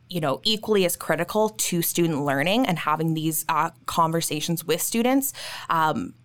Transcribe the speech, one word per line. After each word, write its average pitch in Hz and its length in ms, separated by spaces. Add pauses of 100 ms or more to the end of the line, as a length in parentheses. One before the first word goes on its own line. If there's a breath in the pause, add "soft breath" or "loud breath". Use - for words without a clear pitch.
you 175 120
know, 143 240
equally 214 400
as 170 120
critical 170 540
to 175 320
student 165 420
learning 160 420
and 170 140
having 160 340
these, 156 340
uh, 160 220 (160)
conversations 165 800
with 165 180
students, 254 500 (380 loud breath)
um, 156 440 (100)